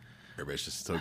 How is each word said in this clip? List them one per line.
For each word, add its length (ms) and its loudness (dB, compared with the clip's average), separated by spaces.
Everybody's 300 0
just 200 -2
so 160 6